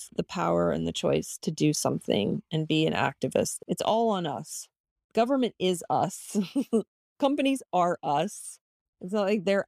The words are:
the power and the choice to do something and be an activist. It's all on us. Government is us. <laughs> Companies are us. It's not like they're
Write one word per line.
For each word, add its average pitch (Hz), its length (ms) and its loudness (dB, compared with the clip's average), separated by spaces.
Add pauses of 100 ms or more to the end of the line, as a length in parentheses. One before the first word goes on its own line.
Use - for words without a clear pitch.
(160)
the - 80 -2
power 170 480 2
and 160 160 0
the 170 40 -2
choice 160 520 0
to - 80 -2
do 151 220 2
something - 680 -2 (100)
and 156 160 -2
be 156 200 2
an 160 80 0
activist. - 720 -2
It's - 160 -4
all 226 260 2
on 185 160 -2
us. - 420 -8 (460)
Government 240 460 2
is 180 280 0
us. - 480 -2 (440)
<laughs> - 400 -10
Companies 269 420 2 (100)
are 175 300 2
us. 156 560 -2 (420)
It's 180 140 -8
not 208 140 2
like 208 180 2
they're 196 220 2